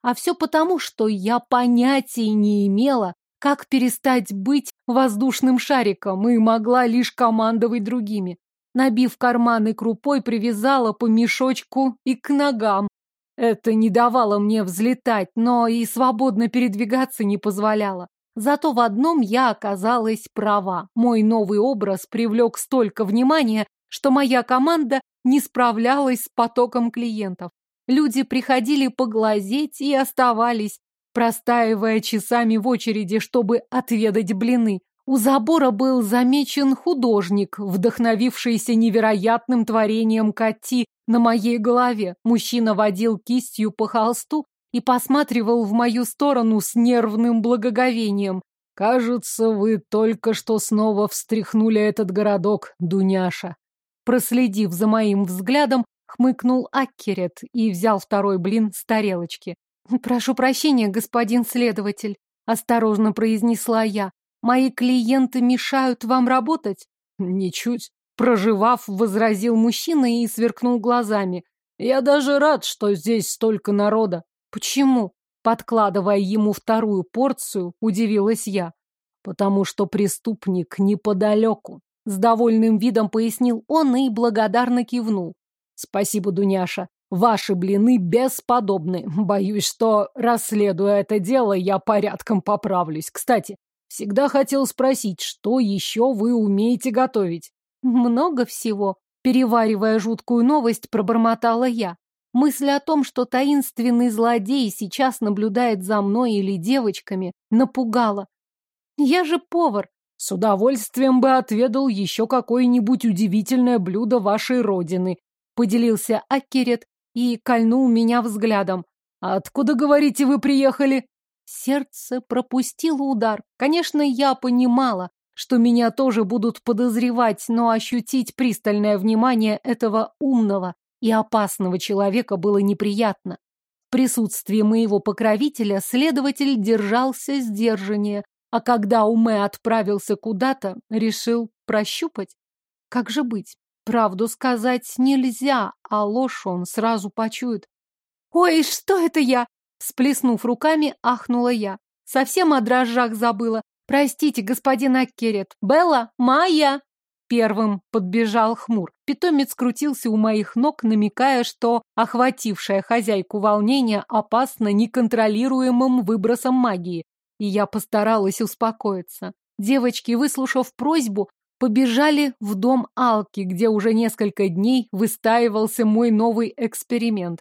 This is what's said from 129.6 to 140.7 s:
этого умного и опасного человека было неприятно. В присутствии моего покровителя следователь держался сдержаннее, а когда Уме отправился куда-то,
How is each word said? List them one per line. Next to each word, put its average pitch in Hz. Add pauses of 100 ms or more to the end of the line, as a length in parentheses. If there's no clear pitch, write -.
этого 226
умного 202 (260)
и 226
опасного 208
человека 202
было 202
неприятно. 202 (500)
В -
присутствии 226
моего 214
покровителя 214
следователь 277
держался 226
сдержаннее, 208 (280)
а 226
когда 220
Уме 220
отправился 208
куда-то, 220 (120)